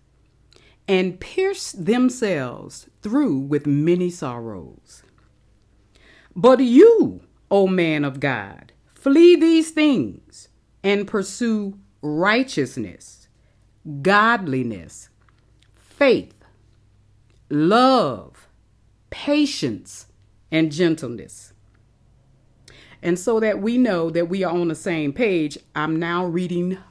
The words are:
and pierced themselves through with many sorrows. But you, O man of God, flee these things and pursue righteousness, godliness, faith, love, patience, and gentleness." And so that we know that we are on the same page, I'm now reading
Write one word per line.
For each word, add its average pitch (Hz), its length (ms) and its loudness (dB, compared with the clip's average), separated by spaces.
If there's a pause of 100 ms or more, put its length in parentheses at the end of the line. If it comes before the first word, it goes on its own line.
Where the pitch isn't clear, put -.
(880)
and 185 320 0
pierced 381 640 -6
themselves 202 1040 -4 (120)
through 220 380 -2
with 143 280 -4
many 170 420 0
sorrows. 117 920 -14 (1300)
But 240 280 4
you, 269 600 6 (300)
O 202 160 4
man 165 380 0
of 135 160 -8
God, 117 500 -6 (240)
flee 339 400 6
these 320 360 2
things 254 760 -2 (340)
and 202 240 0
pursue 202 720 -4 (240)
righteousness, 151 1300 -4 (760)
godliness, 165 1080 -2 (640)
faith, - 580 0 (1160)
love, 175 1000 0 (640)
patience, - 960 -4 (440)
and 160 200 0
gentleness." 143 840 -4 (1500)
And 175 160 -2
so 226 200 0
that 214 220 -2
we 226 160 -2
know 185 320 0
that 170 200 -2
we 190 140 -4
are 170 80 -2
on 175 180 -2
the 156 60 -4
same 156 380 -4
page, 170 460 -2 (160)
I'm 160 240 -4
now 170 260 -4
reading 175 540 -4 (120)